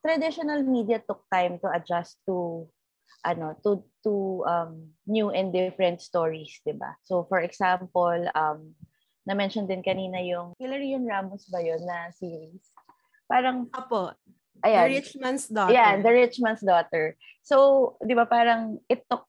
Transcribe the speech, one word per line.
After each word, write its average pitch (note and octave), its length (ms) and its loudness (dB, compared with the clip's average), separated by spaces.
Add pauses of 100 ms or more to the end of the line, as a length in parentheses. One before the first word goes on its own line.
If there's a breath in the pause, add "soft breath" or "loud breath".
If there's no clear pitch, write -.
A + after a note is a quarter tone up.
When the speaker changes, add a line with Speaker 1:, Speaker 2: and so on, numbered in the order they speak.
Speaker 1:
traditional D4+ 560 -2
media A#3 400 0
took - 320 -10
time F3+ 320 0
to - 80 -2
adjust E3+ 560 -6
to, E3+ 400 -6 (560 soft breath)
ano, E3 400 -4
to, G3+ 160 2 (240)
to, G3 400 -2
um, E3 480 -4 (160)
new G#3+ 240 0
and F#3+ 160 -2
different F#3 480 0
stories, D#3+ 640 -4
di - 160 -6
ba? - 160 -10 (160)
So, F3 160 0
for F#3 160 0
example, F3+ 800 0 (160)
um, D#3 400 -4 (480)
na-mention G3 400 -4
din F#3 160 -6
kanina F#3 400 -4
yung F3 400 -6
Hilarion C4+ 480 -6
Ramos G3 400 -8
ba F3+ 80 -6
yun E3 320 -4
na E3+ 240 -10
series? E3 560 -16 (560 soft breath)
Parang B3+ 480 0
Speaker 2:
Apo. A#3+ 400 -4 (520)
Speaker 1:
Ayan. G#3+ 240 6
Speaker 2:
The C4+ 80 0
Rich - 140 -8 (100)
Man's B3+ 320 -4
Daughter. G#3+ 200 4
Speaker 1:
Yeah, G#3 280 6
The A3+ 120 6
Rich A#3+ 280 4
Man's A3 240 -2
Daughter. E3 480 2 (320 soft breath)
So, C4+ 560 6
di A#3 160 0
ba, A#3 80 4
parang A#3 640 2
it G#3+ 160 0
took - 240 -6